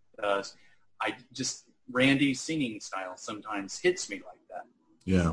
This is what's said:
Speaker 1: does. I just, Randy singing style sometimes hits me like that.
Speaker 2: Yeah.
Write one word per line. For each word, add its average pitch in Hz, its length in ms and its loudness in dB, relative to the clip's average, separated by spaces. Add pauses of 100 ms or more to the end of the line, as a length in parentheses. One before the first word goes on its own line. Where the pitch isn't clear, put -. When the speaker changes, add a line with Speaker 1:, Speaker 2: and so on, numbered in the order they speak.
(200)
Speaker 1:
does. 98 360 0 (440)
I 110 160 0 (160)
just, - 340 -6 (260)
Randy 135 420 4
singing 127 460 -4
style 95 380 -8
sometimes 104 600 -8
hits 180 300 0
me 98 80 -8
like - 220 -18 (100)
that. - 160 -12 (400)
Speaker 2:
Yeah. 90 280 4